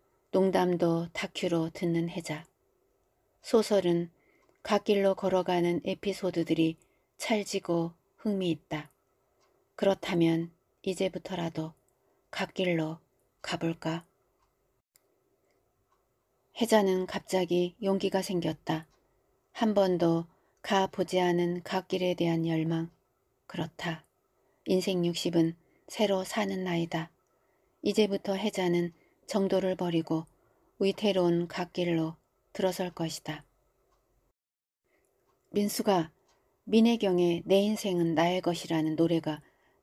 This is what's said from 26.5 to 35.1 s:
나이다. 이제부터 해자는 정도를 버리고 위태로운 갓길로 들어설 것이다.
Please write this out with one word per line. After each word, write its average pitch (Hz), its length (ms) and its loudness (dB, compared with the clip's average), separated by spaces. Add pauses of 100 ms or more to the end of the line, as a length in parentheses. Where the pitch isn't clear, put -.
나이다. 170 460 -2 (720)
이제부터 202 520 0
해자는 180 600 0 (320)
정도를 190 500 0
버리고 165 500 -2 (540)
위태로운 185 680 2
갓길로 170 680 -2 (380)
들어설 185 380 -2
것이다. 156 540 -8 (2000)